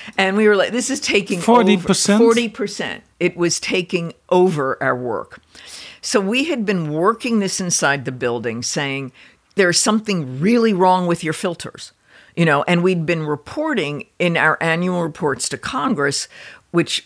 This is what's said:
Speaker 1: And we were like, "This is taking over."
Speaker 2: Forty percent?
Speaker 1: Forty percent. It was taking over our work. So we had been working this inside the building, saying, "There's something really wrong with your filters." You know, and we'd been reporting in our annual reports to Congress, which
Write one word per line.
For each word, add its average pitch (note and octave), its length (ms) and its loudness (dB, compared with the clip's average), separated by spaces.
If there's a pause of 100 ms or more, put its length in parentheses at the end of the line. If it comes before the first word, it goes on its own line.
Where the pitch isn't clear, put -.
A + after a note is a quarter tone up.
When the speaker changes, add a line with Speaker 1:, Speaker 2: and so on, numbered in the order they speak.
(180)
Speaker 1:
And F#3+ 180 2
we G#3+ 120 4
were G#3 80 6
like, F#3 160 2
"This A#3+ 180 -4
is C4+ 100 -4
taking G3+ 380 -2
over." E3+ 80 -4
Speaker 2:
Forty G#3+ 320 6
percent? G3 420 2
Speaker 1:
Forty A#3 300 6
percent. G3+ 540 -8 (160)
It E3+ 180 0
was E3+ 220 0
taking F3 540 -4 (160)
over E3+ 520 2
our C3 140 0
work. A#2+ 440 -6 (640)
So - 180 0
we A3+ 260 -2
had C4 200 -4
been F3 260 -2
working A3 480 0
this F#3+ 200 -4
inside C#3+ 460 0
the C3+ 60 -8
building, A#2+ 520 -4
saying, C#3 480 -4 (440)
"There's F3+ 240 4
something F#3+ 600 -2
really A3+ 340 4
wrong F#3 340 4
with E3+ 160 0
your D#3 100 -2
filters." - 580 -8 (440)
You E3+ 100 2
know, D3 220 4
and F3 160 2
we'd F3 220 2
been D#3+ 220 -2
reporting D3+ 800 -4 (140)
in E3+ 180 0
our D3+ 240 2
annual F3 420 0
reports D3 460 -4
to C#3 80 -8
Congress, C#3+ 680 -2 (440)
which E3+ 340 0